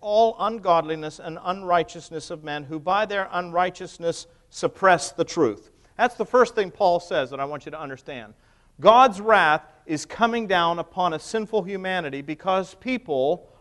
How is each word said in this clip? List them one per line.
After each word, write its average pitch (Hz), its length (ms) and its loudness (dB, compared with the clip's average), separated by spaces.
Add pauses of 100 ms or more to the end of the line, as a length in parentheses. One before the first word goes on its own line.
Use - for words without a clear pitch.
all 220 360 2
ungodliness 165 800 -2
and 165 240 -12
unrighteousness 175 880 -4
of 156 140 -12
men 147 220 -8
who 160 120 -10
by 185 280 -2
their 196 260 -6
unrighteousness 175 960 -4 (220)
suppress - 640 2
the 170 100 -2
truth." 127 480 -2 (240)
That's 233 200 0
the 214 100 -6
first 240 280 2
thing 190 180 -2
Paul 175 280 2
says 151 300 -4
that 139 100 -8
I 139 60 -4
want 143 200 -10
you 151 60 -16
to 151 80 -12
understand. 131 540 -14 (480)
God's 214 400 8
wrath 180 400 4 (240)
is 156 200 -4
coming 226 400 -2
down 170 340 2
upon 180 340 -4
a - 60 -4
sinful 220 440 -4
humanity 185 580 -6
because 180 540 -4
people 165 760 -4 (120)